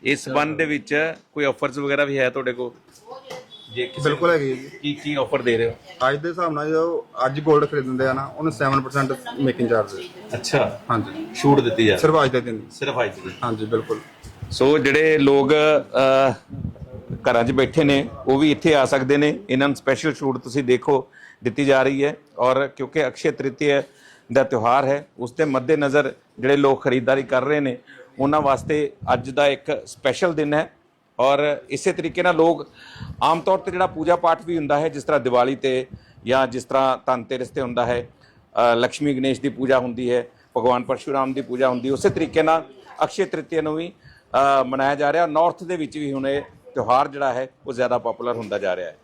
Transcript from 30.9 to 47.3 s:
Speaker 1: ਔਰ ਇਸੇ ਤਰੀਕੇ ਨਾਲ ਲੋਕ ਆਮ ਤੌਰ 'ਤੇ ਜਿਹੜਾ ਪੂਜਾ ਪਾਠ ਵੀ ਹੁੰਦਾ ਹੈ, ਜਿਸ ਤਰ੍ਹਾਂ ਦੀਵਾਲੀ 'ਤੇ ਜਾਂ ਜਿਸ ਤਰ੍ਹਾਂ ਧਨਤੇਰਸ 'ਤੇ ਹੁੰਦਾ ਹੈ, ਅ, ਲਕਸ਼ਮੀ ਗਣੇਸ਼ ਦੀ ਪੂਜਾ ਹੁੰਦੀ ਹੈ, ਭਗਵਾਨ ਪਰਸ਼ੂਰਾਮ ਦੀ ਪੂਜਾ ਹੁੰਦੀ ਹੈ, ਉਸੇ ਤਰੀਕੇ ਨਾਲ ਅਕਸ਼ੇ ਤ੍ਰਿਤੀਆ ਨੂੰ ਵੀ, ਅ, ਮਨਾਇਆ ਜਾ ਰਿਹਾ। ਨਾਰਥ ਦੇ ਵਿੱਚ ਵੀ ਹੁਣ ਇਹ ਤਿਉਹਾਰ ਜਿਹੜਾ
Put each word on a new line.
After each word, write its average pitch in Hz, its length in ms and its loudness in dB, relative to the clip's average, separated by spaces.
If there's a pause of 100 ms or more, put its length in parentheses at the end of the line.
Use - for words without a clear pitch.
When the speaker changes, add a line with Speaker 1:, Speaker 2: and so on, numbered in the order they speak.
Speaker 1:
ਔਰ 143 500 2
ਇਸੇ 139 240 -2
ਤਰੀਕੇ 165 300 -4
ਨਾਲ 175 120 2
ਲੋਕ 160 320 2 (560)
ਆਮ 160 180 2
ਤੌਰ 190 160 2
'ਤੇ 185 140 -6
ਜਿਹੜਾ 160 160 0
ਪੂਜਾ 156 280 0
ਪਾਠ 165 300 0
ਵੀ 170 120 -4
ਹੁੰਦਾ 147 220 0
ਹੈ, 160 100 0
ਜਿਸ 143 140 -8
ਤਰ੍ਹਾਂ 151 160 0
ਦੀਵਾਲੀ 123 360 2
'ਤੇ 131 320 -2 (380)
ਜਾਂ 131 220 2
ਜਿਸ 120 180 -8
ਤਰ੍ਹਾਂ 131 400 2
ਧਨਤੇਰਸ 127 420 -4
'ਤੇ - 140 -6
ਹੁੰਦਾ 120 240 -2
ਹੈ, 120 240 -2 (320)
ਅ, 120 340 2
ਲਕਸ਼ਮੀ 131 380 0
ਗਣੇਸ਼ 131 280 -2
ਦੀ 135 80 -2
ਪੂਜਾ 127 300 0
ਹੁੰਦੀ 123 320 -4
ਹੈ, 120 160 0 (300)
ਭਗਵਾਨ 123 260 2
ਪਰਸ਼ੂਰਾਮ 131 500 -2
ਦੀ 135 80 -6
ਪੂਜਾ 127 280 0
ਹੁੰਦੀ 127 180 -4
ਹੈ, 135 60 0
ਉਸੇ 151 160 2
ਤਰੀਕੇ 160 340 0
ਨਾਲ 160 220 2 (380)
ਅਕਸ਼ੇ 180 220 -2
ਤ੍ਰਿਤੀਆ 160 360 -4
ਨੂੰ 151 140 -4
ਵੀ, 165 180 -8 (680)
ਅ, 131 40 2
ਮਨਾਇਆ 135 320 0
ਜਾ 143 180 0
ਰਿਹਾ। 170 120 2
ਨਾਰਥ 160 380 0
ਦੇ 175 120 -6
ਵਿੱਚ 151 220 -8
ਵੀ 139 160 -6
ਹੁਣ 135 140 -4
ਇਹ 139 140 -2
ਤਿਉਹਾਰ 127 640 0
ਜਿਹੜਾ 139 260 -2